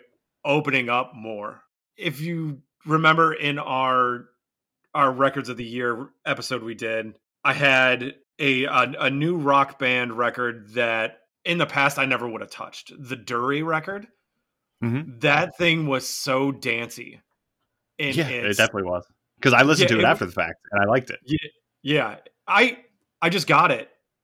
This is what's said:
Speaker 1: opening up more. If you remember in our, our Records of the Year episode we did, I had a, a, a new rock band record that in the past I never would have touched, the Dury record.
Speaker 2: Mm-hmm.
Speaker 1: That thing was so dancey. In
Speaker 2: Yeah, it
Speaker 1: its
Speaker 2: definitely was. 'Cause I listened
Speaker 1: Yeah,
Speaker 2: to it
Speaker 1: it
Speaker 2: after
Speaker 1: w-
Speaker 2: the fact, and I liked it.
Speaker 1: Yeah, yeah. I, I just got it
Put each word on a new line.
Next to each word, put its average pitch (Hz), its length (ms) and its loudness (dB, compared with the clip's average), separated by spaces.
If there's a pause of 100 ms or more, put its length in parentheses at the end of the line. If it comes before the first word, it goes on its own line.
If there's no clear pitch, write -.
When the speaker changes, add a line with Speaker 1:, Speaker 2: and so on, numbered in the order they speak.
(440)
Speaker 1:
opening 139 460 0
up 123 240 0
more. 110 480 -12 (340)
If 143 240 -8
you 160 400 -6 (240)
remember 160 480 4
in 147 260 -4
our, 127 680 0 (680)
our 143 160 4
Records 135 380 0
of 123 80 -8
the 120 80 -10
Year 120 440 -4 (180)
episode 131 360 -6
we 113 120 -10
did, 110 420 -6 (280)
I 139 100 0
had 131 600 2 (240)
a, 135 260 0
a, 127 360 2
a 139 100 0
new 151 280 0
rock 139 400 2
band 127 400 0
record 117 560 -4
that 117 460 -2 (260)
in 175 100 -2
the 160 100 0
past 143 320 0
I 135 60 0
never 123 240 -2
would 110 140 -8
have 101 80 -16
touched, - 480 -16
the 131 180 -12
Dury 123 480 -4
record. 165 420 -6 (760)
Speaker 2:
Mm-hmm. 123 380 -4
Speaker 1:
That 151 360 0
thing 165 300 0
was 131 200 -2
so 139 460 -2
dancey. 117 680 -8 (800)
In 143 160 -2
Speaker 2:
Yeah, 151 140 0
it 123 180 -4
Speaker 1:
its 104 120 0
Speaker 2:
definitely 101 320 0
was. 90 140 -4 (360)
'Cause 131 120 4
I 120 100 8
listened 151 280 4
Speaker 1:
Yeah, 113 60 4
Speaker 2:
to - 60 4
it - 20 6
Speaker 1:
it 117 40 6
Speaker 2:
after 131 180 2
Speaker 1:
w- 87 80 -10
Speaker 2:
the 95 60 -2
fact, 85 180 -6 (140)
and 101 100 2
I 101 40 4
liked 127 240 0
it. - 140 -12
Speaker 1:
Yeah, 143 140 -4 (440)
yeah. 131 340 -2 (300)
I, 240 320 2 (440)
I 165 80 4
just 185 160 -2
got 156 240 6
it 113 180 -4 (340)